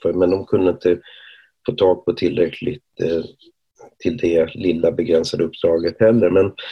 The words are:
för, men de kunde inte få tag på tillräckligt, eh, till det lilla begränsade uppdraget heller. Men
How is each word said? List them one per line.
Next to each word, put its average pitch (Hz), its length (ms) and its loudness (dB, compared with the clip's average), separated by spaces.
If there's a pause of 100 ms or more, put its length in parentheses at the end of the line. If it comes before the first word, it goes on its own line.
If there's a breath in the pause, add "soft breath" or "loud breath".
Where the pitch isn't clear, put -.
för, 87 100 0
men 90 180 2
de 95 160 -2
kunde 92 240 2
inte 87 300 0 (640 loud breath)
få - 60 -2
tag 92 320 0
på 90 80 -2
tillräckligt, 80 920 -4
eh, 82 220 -2 (720)
till 82 180 -4
det 82 380 0
lilla 82 380 0
begränsade 82 520 0
uppdraget 82 560 -2
heller. 110 300 4
Men 95 220 2 (200 loud breath)